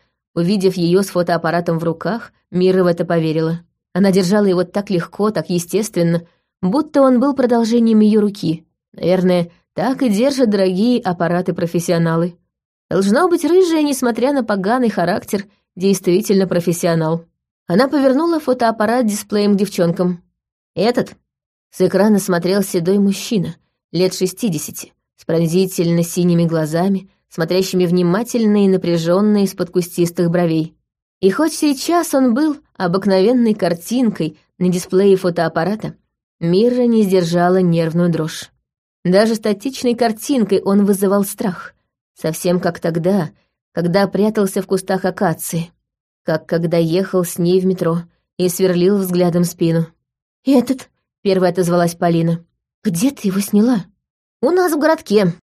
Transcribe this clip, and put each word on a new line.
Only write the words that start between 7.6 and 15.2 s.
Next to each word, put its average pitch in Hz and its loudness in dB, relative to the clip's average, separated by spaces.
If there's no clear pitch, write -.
ее 214 4
руки. 175 -4
Наверное, 175 0
так 254 -4
и 247 2
держат 254 2
дорогие 196 0
аппараты 175 -2
профессионалы. 170 -2
Должно 196 2
быть, 339 0
рыжая, 330 2
несмотря 254 -2
на 269 -2
поганый 214 0
характер, 190 -4